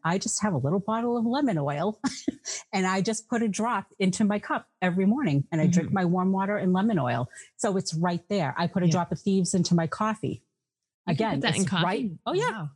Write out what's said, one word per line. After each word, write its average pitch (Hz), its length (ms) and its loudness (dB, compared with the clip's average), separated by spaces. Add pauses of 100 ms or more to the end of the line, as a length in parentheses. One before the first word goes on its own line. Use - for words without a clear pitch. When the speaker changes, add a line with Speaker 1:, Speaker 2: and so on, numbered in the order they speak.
Speaker 1:
I 170 140 0
just - 240 -4
have 208 120 0
a 143 40 0
little 143 220 0
bottle 233 380 -2
of 226 80 -2
lemon 240 320 0
oil 147 420 -2 (360)
<laughs> - 380 -12
and 185 120 2
I 190 160 2
just 220 280 -4
put 233 120 0
a 233 60 0
drop 208 400 -2 (120)
into 190 260 2
my 208 140 2
cup - 280 -6 (140)
every 185 240 2
morning 196 460 2
and 160 100 0
I 175 60 4
drink 175 220 2
Speaker 2:
Mm-hmm. 196 60 -2
Speaker 1:
my 185 100 2
warm 180 280 2
water 196 240 0
and 185 160 0
lemon 196 260 2
oil. 123 300 0 (280)
So 196 200 -2
it's 185 160 -4
right 175 360 0
there. 165 280 0
I 170 100 0
put 180 160 0
a 175 40 6
Speaker 2:
Yeah. 160 40 4
Speaker 1:
drop 175 220 2
of - 60 -6
thieves 190 340 0
into 175 220 2
my 165 120 4
coffee. 214 560 -4 (640)
Speaker 2:
You 170 80 2
can 220 120 2
Speaker 1:
Again, 196 80 0
Speaker 2:
put 277 60 -2
that 220 140 2
in 196 60 2
Speaker 1:
it's 185 80 0
Speaker 2:
coffee? 170 160 2
Speaker 1:
right. 202 260 -2 (140)
Oh, 269 80 -4
yeah. 440 180 0
Speaker 2:
Wow. 165 240 -6